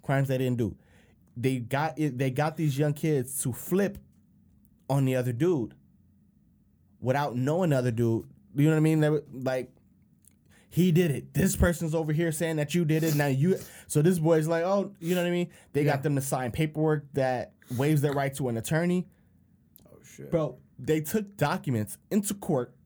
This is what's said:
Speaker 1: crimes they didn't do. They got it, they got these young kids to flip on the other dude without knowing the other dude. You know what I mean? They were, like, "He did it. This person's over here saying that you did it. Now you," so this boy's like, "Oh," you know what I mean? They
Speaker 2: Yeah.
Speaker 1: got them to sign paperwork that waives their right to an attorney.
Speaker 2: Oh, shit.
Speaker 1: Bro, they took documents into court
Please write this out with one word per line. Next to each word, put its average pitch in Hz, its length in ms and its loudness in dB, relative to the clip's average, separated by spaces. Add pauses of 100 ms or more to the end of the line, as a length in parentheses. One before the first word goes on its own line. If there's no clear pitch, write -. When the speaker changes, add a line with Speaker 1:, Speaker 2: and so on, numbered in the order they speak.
Speaker 1:
crimes 135 240 0
they 131 100 0
didn't 127 200 0
do. 113 180 -2 (600)
They 131 220 0
got 135 380 -4
it, 147 200 -2
they 135 140 0
got 147 260 -2
these 151 200 0
young 147 160 0
kids 147 500 -2
to 123 100 -2
flip 190 440 -2 (920)
on 139 160 2
the 131 100 2
other 127 160 0
dude 131 420 0 (1300)
without 127 380 -2
knowing 156 320 2
the 143 80 4
other 123 140 0
dude. 113 340 0 (300)
You 143 100 4
know 156 60 6
what 156 60 4
I 156 40 4
mean? 156 180 4
They 151 100 4
were, 151 220 0
like, 127 400 -4 (1000)
"He 180 220 4
did 165 200 4
it. - 220 -8
This 196 220 2
person's 170 400 2
over 160 160 -2
here 160 220 0
saying 160 240 -4
that 147 180 -2
you 175 80 2
did 156 200 2
it. 156 120 2
Now 147 120 2
you," 143 300 2 (300)
so 151 140 2
this 175 180 4
boy's 156 300 2
like, 165 160 0
"Oh," 196 340 0
you 170 160 -2
know 180 60 0
what 175 60 0
I 175 40 0
mean? 175 160 0 (240)
They 147 140 0
Speaker 2:
Yeah. 147 80 4
Speaker 1:
got 139 100 -2
them 147 120 0
to 135 60 0
sign 131 300 -2
paperwork 156 640 0
that 127 400 -2 (240)
waives 147 240 2
their 147 100 2
right 139 240 -2
to 131 140 -2
an 113 80 -2
attorney. 175 500 0 (800)
Speaker 2:
Oh, - 160 -20
shit. - 260 -18
Speaker 1:
Bro, 156 280 -2 (200)
they 151 220 0
took 202 380 -4
documents 143 600 -2 (120)
into 202 240 0
court 135 420 -4 (100)